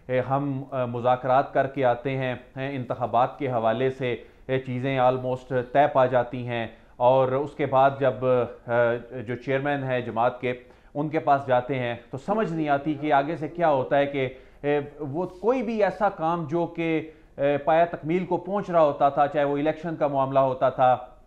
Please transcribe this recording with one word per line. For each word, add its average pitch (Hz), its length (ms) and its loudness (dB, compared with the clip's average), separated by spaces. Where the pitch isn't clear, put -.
ए, 127 100 0
हम, 135 540 -4
अ, 127 120 -2
मुज़ाकरात 127 680 0
करके 135 300 0
आते 120 260 0
हैं, 131 360 -4
अ, 139 180 -6
इंतखाबात 123 640 -2
के 143 80 -2
हवाले 120 440 0
से, 123 360 -6
ए, 131 100 0
चीज़ें 131 400 -2
almost 127 540 0
तय 139 420 2
पा 131 100 6
जाती 123 380 0
हैं 117 340 -6
और 127 360 4
उसके 143 300 -2
बाद 131 360 4
जब, 127 220 0
अ, 120 920 0
जो 120 180 -6
चेयरमैन 135 480 -2
है 127 180 0
जमात 117 400 0
के, 123 180 -4
उनके 151 240 -2
पास 143 280 2
जाते 127 280 0
हैं 120 360 -4
तो 139 60 -10
समझ 208 340 -2
नहीं 160 180 -2
आती 143 260 0
कि 147 160 -2
आगे 143 260 2
से 135 100 -6
क्या 170 200 -2
होता 139 300 2
है 143 80 4
कि, 139 320 -4
ए, 143 340 -2
वो 156 260 -6
कोई 233 360 -2
भी 220 200 -2
ऐसा 196 280 2
काम 170 380 -2
जो 170 180 0
कि, 165 480 -4
ए, 143 180 2
पाया 160 280 4
तकमील 170 400 -2
को 170 120 -2
पहुंच 185 320 -4
रहा 170 120 4
होता 143 280 4
था, 143 180 2
चाहे 143 180 0
वो 143 120 0
इलेक्शन 156 380 -2
का 151 120 0
मामला 135 340 2
होता 131 300 2
था 127 560 2